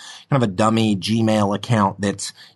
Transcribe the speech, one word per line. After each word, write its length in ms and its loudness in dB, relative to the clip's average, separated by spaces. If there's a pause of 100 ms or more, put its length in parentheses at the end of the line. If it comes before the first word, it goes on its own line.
(300)
kind 100 2
of 80 2
a 40 -6
dummy 420 2
Gmail 640 0
account 440 0
that's, 320 -6 (240)